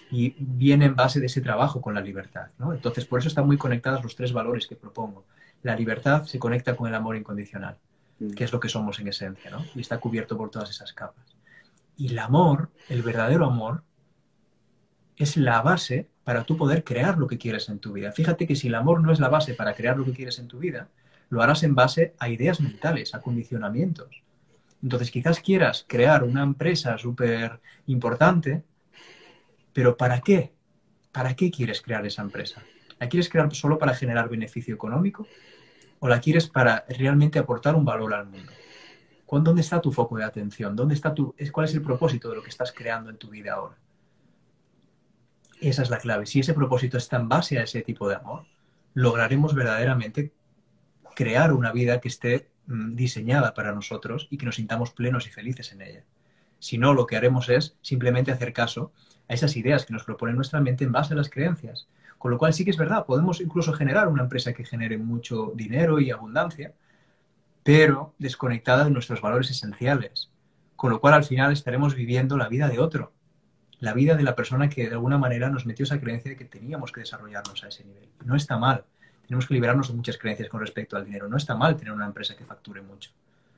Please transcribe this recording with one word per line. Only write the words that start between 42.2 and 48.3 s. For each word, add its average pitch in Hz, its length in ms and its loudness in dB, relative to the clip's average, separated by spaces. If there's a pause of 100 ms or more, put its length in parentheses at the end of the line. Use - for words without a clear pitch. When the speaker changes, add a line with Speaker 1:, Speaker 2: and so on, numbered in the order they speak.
Speaker 1:
de 110 80 -8
lo 110 60 -10
que - 80 -18
estás 123 200 -6
creando 113 380 -8
en 110 80 -18
tu 110 140 -20
vida 104 240 -10
ahora? 98 220 -10 (1800)
Esa 139 220 0
es 123 80 -2
la 113 80 -2
clave. 107 280 -4
Si - 140 2
ese 135 140 2
propósito 127 440 0
está - 180 -4
en 117 120 -2
base 143 300 0
a 117 40 0
ese 113 200 -6
tipo 104 260 -6
de 98 80 0
amor, 135 280 -12 (500)